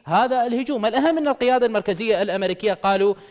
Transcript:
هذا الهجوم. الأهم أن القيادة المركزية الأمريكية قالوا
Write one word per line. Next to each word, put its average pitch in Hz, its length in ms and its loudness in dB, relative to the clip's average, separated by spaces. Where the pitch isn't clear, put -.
هذا 240 420 2
الهجوم. 240 400 -2
الأهم 277 320 0
أن 302 100 -2
القيادة 247 380 2
المركزية 208 560 0
الأمريكية 196 500 -2
قالوا 196 420 0